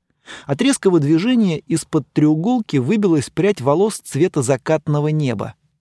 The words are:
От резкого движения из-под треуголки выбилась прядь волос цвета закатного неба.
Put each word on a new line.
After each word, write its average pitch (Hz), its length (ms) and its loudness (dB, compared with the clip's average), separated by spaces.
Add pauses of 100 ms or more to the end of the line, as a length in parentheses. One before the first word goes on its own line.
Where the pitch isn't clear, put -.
(460)
От 139 160 -2
резкого 196 380 2
движения 175 600 2
из-под - 520 -4
треуголки 156 680 0
выбилась 165 520 0
прядь 196 320 -2
волос 165 380 0
цвета 156 420 -2
закатного 147 680 -2
неба. 120 460 -4 (260)